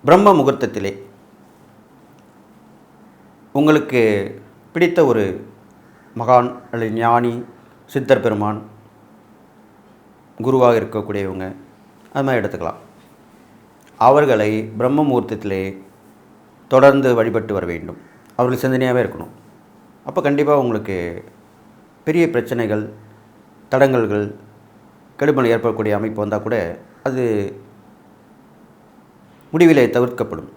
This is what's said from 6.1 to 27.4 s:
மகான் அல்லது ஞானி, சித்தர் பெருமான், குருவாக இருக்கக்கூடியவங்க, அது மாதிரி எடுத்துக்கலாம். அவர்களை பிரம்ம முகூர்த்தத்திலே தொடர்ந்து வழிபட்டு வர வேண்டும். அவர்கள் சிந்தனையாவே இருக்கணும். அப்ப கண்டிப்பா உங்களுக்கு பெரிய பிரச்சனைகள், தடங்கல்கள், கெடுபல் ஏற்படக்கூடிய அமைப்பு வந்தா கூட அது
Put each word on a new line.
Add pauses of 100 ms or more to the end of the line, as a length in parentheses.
மகான் (240)
அல்லது
ஞானி, (600)
சித்தர்
பெருமான், (1900)
குருவாக
இருக்கக்கூடியவங்க, (680)
அது
மாதிரி
எடுத்துக்கலாம். (1300)
அவர்களை (300)
பிரம்ம
முகூர்த்தத்திலே (1120)
தொடர்ந்து (100)
வழிபட்டு
வர
வேண்டும். (380)
அவர்கள்
சிந்தனையாவே
இருக்கணும். (760)
அப்ப
கண்டிப்பா
உங்களுக்கு (1120)
பெரிய
பிரச்சனைகள், (920)
தடங்கல்கள், (960)
கெடுபல்
ஏற்படக்கூடிய
அமைப்பு
வந்தா
கூட (520)
அது (2250)